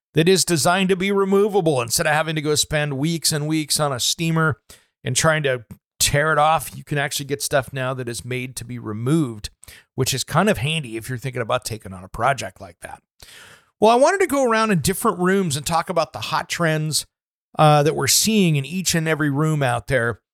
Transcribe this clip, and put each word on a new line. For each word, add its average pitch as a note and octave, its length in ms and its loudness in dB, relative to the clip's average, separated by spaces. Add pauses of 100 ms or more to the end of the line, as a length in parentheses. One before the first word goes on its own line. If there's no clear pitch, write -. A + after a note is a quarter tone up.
(140)
that D#3+ 160 4
is F#3 160 4
designed F3 420 2
to F#3+ 80 2
be F#3+ 160 -2
removable G3 720 2
instead C3+ 260 0
of D#3 60 2
having D#3 220 0
to D#3 60 -4
go D3+ 140 0
spend D3 420 -2
weeks D#3+ 360 -2
and D3 120 -2
weeks D#3 320 -2
on D3 140 0
a B2 80 -6
steamer E3 640 0 (420)
and B2+ 140 -4
trying D#3 260 2
to B2+ 220 -2 (320)
tear D#3 360 2
it D3 40 0
off. D#3 380 2
You C3+ 80 -14
can D3 140 -4
actually C#3+ 280 -4
get C#3 160 -6
stuff - 300 -2
now C3 220 -4
that B2+ 160 -8
is A#2+ 160 -8
made B2+ 320 -6
to A#2+ 80 -12
be B2 120 -10
removed, A2+ 720 -2 (460)
which B2+ 180 -2
is B2+ 120 -4
kind F3+ 240 2
of E3 80 2
handy C3 400 -4
if A2 100 -10
you're B2+ 100 -6
thinking B2 240 -6
about A#2+ 220 -2
taking G#2 300 -10
on F#2 100 -14
a F#2 60 -18
project A#2 500 -2
like F#2 220 -20
that. - 200 -16 (760)
Well, G#3+ 120 6
I A#3+ 40 6
wanted D#4+ 240 4
to F#4+ 80 2
go C#4 160 0
around A3 280 2
in F#3 80 2
different F#3+ 400 0
rooms F3+ 380 2
and D3+ 80 -8
talk E3+ 240 -2
about E3 240 -2
the - 60 -8
hot D3 280 -4
trends, D#3 580 -2 (520)
uh, D3+ 260 6
that D3 120 2
we're C#3 120 -2
seeing F#3+ 480 2
in C3+ 100 -2
each E3+ 280 -4
and D#3+ 140 0
every D3+ 220 2
room D3+ 340 0
out A#2+ 240 -2
there. A#2+ 340 0 (120)